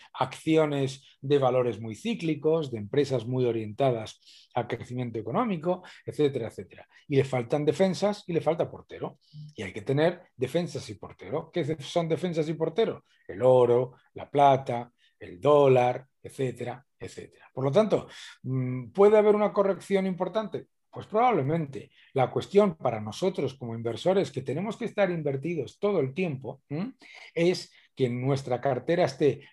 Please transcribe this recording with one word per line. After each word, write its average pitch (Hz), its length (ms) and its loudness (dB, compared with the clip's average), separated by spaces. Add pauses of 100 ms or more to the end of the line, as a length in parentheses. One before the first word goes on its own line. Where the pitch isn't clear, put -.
(140)
acciones 143 920 0 (160)
de 143 160 2
valores 123 420 2
muy 113 140 -10
cíclicos, 156 800 -2
de 113 80 -6
empresas 131 480 0
muy 127 180 0
orientadas 113 1080 -4
al 120 100 0
crecimiento 120 540 -6
económico, 180 640 -2 (200)
etcétera, 135 440 -2
etcétera. - 400 -16 (200)
Y 143 80 -2
le 135 80 6
faltan 135 400 -2
defensas 190 600 2
y 180 80 -6
le 156 80 0
falta 151 300 0
portero. - 480 -12 (340)
Y - 80 -12
hay 95 100 -8
que 104 120 -10
tener 156 400 0 (120)
defensas 135 540 -6
y 107 60 -12
portero. - 580 -10
¿Qué 175 100 -2
de-, 156 160 -4
son 165 300 -4
defensas 160 400 -2
y 165 60 -6
portero? 160 500 -4 (220)
El 92 160 -4
oro, 127 540 6 (180)
la - 120 -12
plata, 131 640 2 (280)
el - 200 -16
dólar, 131 680 4 (160)
etcétera, 123 600 -8 (160)
etcétera. - 540 -18
Por 131 120 -4
lo 139 60 2
tanto, 185 360 2 (340)
mm, 127 480 -4
¿puede 208 260 6
haber 208 200 6
una 208 180 0
corrección 190 540 0
importante? 185 580 -4 (240)
Pues - 160 -16
probablemente. 165 840 0 (220)
La 127 180 2
cuestión 196 440 2
para 113 240 -2
nosotros 135 540 -4
como 117 220 -10
inversores, 117 560 -2
que 131 100 -8
tenemos 170 360 -6
que 233 80 -6
estar 196 260 0
invertidos 147 640 -4
todo 202 220 0
el 135 160 -2
tiempo, 139 540 -6
¿m? 185 240 -6 (420)
es 180 360 0 (240)
que 127 140 2
nuestra 123 500 -2
cartera 156 460 0
esté 135 480 0